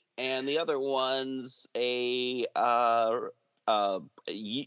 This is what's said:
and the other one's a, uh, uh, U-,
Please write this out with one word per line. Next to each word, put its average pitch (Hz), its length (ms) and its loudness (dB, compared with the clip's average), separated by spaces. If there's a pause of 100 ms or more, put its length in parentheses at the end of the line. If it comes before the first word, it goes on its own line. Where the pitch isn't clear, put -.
(180)
and 131 320 -2
the 147 80 2
other 160 220 0
one's 131 880 -2 (100)
a, 123 800 0
uh, 117 640 4 (480)
uh, 101 320 2 (280)
U-, 107 400 -6